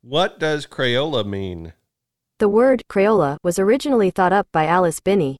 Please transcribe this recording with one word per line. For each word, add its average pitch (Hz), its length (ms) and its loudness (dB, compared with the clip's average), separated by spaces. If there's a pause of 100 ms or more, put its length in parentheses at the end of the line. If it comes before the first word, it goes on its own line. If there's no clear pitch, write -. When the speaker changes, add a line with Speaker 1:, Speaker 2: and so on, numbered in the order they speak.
Speaker 1:
What 151 360 -2
does 151 280 -4
Crayola 127 600 -2
mean? 92 460 -8 (640)
Speaker 2:
The 214 100 0
word 254 420 2
Crayola 190 520 2
was 175 160 -2
originally 226 520 2
thought 185 220 0
up 208 200 0
by 156 140 0
Alice 170 340 0
Binney. 160 400 0